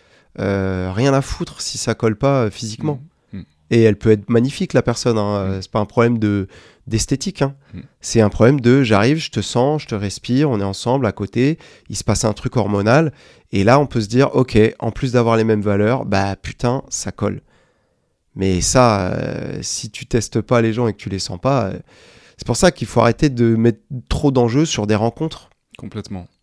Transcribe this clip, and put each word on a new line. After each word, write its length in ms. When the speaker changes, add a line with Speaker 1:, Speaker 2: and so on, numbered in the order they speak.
Speaker 1:
euh, 540
rien 200
à 80
foutre 380
si 180
ça 160
colle 220
pas, 300
euh, 40
physiquement. 520
Speaker 2:
Mm. 60
Mm. 40
Speaker 1:
Et 100
elle 160
peut 140
être 180
magnifique, 420
la 100
personne, 360
hein, 280
Speaker 2:
Mm. 60
Speaker 1:
euh, 100
c'est 100
pas 100
un 40
problème 340
de, 280
d'esthétique, 540
hein. 120
Speaker 2:
Mm. 60
Speaker 1:
C'est 220
un 80
problème 320
de, 200
j'arrive, 360
je 140
te 100
sens, 400
je 60
te 80
respire, 540
on 120
est 20
ensemble, 440
à 40
côté, 480
il 80
se 80
passe 180
un 80
truc 240
hormonal, 560
et 140
là, 120
on 100
peut 120
se 80
dire, 300
ok, 200
en 120
plus 200
d'avoir 240
les 80
mêmes 200
valeurs, 420
bah 320
putain, 500
ça 240
colle. 300
Mais 260
ça, 500
euh, 500
si 280
tu 160
testes 340
pas 220
les 100
gens 160
et 60
que 40
tu 120
les 100
sens 180
pas, 280
euh, 140
c'est 100
pour 100
ça 140
qu'il 160
faut 140
arrêter 280
de 260
mettre 260
trop 220
d'enjeux 340
sur 220
des 80
rencontres. 560
Speaker 2:
Complètement. 500